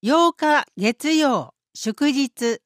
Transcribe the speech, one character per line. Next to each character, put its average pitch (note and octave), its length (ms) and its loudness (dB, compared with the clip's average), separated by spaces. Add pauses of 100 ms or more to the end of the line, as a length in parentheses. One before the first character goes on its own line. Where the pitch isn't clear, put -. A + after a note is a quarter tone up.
八 E4 300 2
日 D4+ 340 0 (100)
月 A#3 360 -2
曜、 C4 420 0 (180)
祝 C#4 380 -2
日。 B3 560 -2